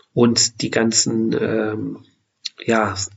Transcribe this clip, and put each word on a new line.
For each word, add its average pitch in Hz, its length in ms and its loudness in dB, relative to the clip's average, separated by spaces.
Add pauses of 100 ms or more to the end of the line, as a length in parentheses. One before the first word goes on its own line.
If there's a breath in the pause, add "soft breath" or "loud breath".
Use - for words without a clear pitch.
(120)
und 117 480 2
die 117 100 -2
ganzen... 113 600 0
Ähm, 110 720 -2 (600)
ja, 107 300 2 (220)